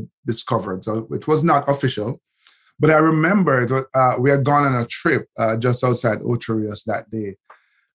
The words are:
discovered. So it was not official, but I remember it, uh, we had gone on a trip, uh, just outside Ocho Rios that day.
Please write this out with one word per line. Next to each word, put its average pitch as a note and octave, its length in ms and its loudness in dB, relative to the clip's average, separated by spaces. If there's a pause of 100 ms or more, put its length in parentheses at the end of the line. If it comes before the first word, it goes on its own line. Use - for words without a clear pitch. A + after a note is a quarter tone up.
(260)
discovered. G2 580 -4
So A2 260 -6
it C3+ 160 -8
was D3+ 160 2
not D3+ 260 2
official, B2+ 520 -2 (580)
but D3+ 120 4
I D#3 80 6
remember D#3+ 640 2
it, C3 320 -2
uh, C3 240 2
we C3 120 2
had C#3 140 2
gone C#3+ 200 4
on C3 120 0
a A#2 100 -2
trip, - 400 -2 (120)
uh, A2+ 180 0
just A#2+ 260 0
outside A#2+ 400 0
Ocho A#2 320 -4
Rios G#2+ 300 -6
that G2+ 260 -6
day. G#2 260 -8 (580)